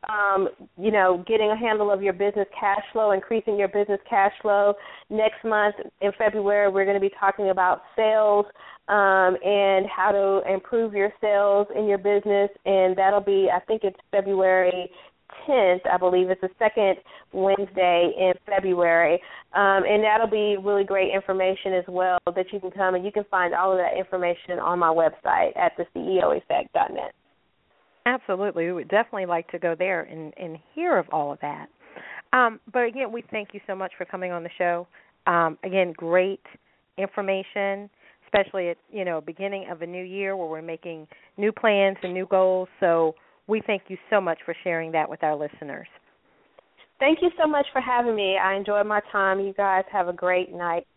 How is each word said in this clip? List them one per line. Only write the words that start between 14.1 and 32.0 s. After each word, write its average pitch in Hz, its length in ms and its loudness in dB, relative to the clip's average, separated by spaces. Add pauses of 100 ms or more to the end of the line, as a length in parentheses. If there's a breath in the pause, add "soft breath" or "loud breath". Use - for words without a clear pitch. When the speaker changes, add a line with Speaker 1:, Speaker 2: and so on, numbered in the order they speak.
Speaker 1:
February 185 760 2 (580 loud breath)
tenth, 190 420 4
I 180 80 2
believe. 180 320 2
It's 185 120 -2
the 185 80 -4 (100)
second 208 380 2 (340 loud breath)
Wednesday 190 880 2
in 185 140 4 (120)
February. 175 680 2 (400 loud breath)
Um, 196 340 4
and 208 160 2
that'll 220 260 2
be 208 320 0
really 202 220 0
great 190 300 0
information 190 600 -2
as 180 140 0
well 180 380 0
that 185 260 -4
you 208 80 -8
can 185 120 -8
come, 185 240 0
and 180 100 -2
you 208 80 -6
can 208 180 -2
find 180 220 0
all 190 180 0
of 185 60 2
that 175 200 0
information 180 640 -4
on 175 180 -2
my 170 120 2
website - 680 0
at 175 220 0
the 180 160 -4
C 175 60 -8
E 175 220 0
O 151 100 2
effect - 420 -4
dot 175 200 0
net. - 200 -10 (920)
Speaker 2:
Absolutely. 202 600 -2
We 175 80 -4
would 170 160 -8
definitely 202 380 0
like 170 240 -4
to - 80 -8
go 165 180 -2
there 180 240 -2
and, 156 360 -14
and 165 200 -12 (160)
hear 330 240 0
of 175 140 0
all 147 200 -2
of 143 100 -12
that. 147 260 -10 (680 loud breath)